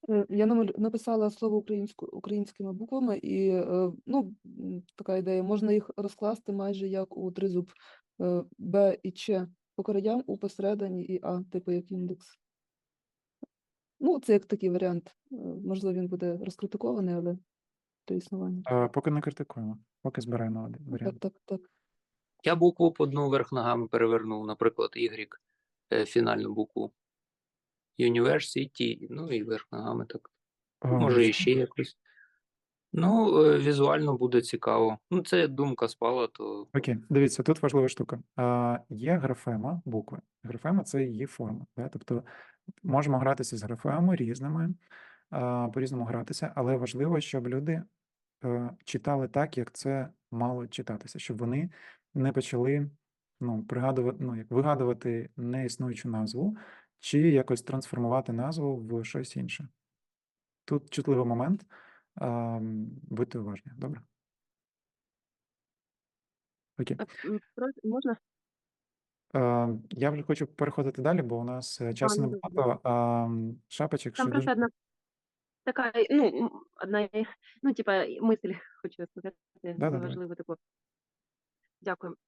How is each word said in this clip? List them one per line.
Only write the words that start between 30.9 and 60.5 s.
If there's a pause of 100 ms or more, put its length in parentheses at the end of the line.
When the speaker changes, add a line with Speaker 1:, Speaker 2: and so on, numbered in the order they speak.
Speaker 2:
що?
Speaker 3:
і
ще
якось. (1000)
Ну,
е,
візуально
буде
цікаво. (140)
Ну,
це
думка
спала,
то
Speaker 2:
Окей, (120)
дивіться,
тут
важлива
штука. (120)
А, (100)
є
графема
букви. (240)
Графема —
це
її
форма, (120)
да?
Тобто (600)
можемо
гратися
з
графемами
різними, (560)
а,
по-різному
гратися,
але
важливо,
щоб
люди, (600)
е, (160)
читали
так,
як
це (220)
мало
читатися,
щоб
вони (440)
не
почали, (520)
ну,
пригадувати,
ну,
як
вигадувати
неіснуючу
назву (420)
чи
якось
трансформувати
назву
в
щось
інше. (960)